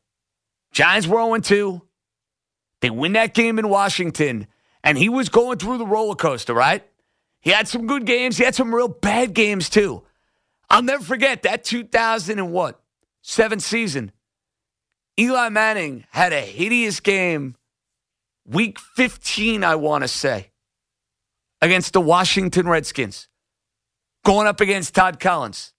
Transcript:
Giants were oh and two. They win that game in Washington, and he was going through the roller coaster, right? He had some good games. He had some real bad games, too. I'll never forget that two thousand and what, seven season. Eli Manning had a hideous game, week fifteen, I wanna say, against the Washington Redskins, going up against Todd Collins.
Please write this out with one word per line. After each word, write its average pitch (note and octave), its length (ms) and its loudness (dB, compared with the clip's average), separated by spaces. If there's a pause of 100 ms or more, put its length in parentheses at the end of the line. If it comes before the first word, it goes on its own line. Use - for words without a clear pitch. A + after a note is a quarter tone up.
(720)
Giants F3 360 2
were G#3+ 120 2
oh A3+ 140 0
and A3 100 0
two. G3+ 380 0 (1000)
They A#2+ 100 0
win D3 220 -2
that A3 200 2
game A3+ 240 2
in G#3+ 120 -2
Washington, E3 760 0 (380)
and D3+ 120 4
he E3+ 140 2
was A#3+ 200 -2
going A#3+ 280 2
through A#3 220 -4
the A3+ 80 -6
roller G#3+ 260 0
coaster, C3+ 400 -2
right? B2+ 300 2 (560)
He - 100 -2
had G#3 180 2
some A#3 200 -6
good C4 180 -4
games. B3 320 0
He A#3+ 60 2
had A#3+ 100 2
some A#3 220 -2
real A#3+ 140 2
bad G#3+ 440 -2
games, G#3 360 0
too. G3 340 0 (680)
I'll G#3+ 140 4
never C4 200 -2
forget A#3+ 400 0
that G#3 200 -2
two A#3+ 220 -6
thousand A3+ 520 0
and F#3 140 -4
what, E3+ 280 -4 (440)
seven A3 360 0
season. D3 520 -4 (1080)
Eli A#3+ 320 0
Manning G#3 600 0
had F3 200 2
a D3 100 0
hideous G3 580 -2
game, E3+ 560 -2 (880)
week F#3+ 320 -2
fifteen, A3 840 -2
I E3 120 2
wanna D3 320 -2
say, A#2+ 440 -4 (1080)
against F3 340 2
the F#3+ 80 4
Washington F3 680 2
Redskins, C#3 580 -4 (960)
going G#3 220 4
up G#3 160 0
against G3 320 -2
Todd F#3 260 2
Collins. D3 600 -4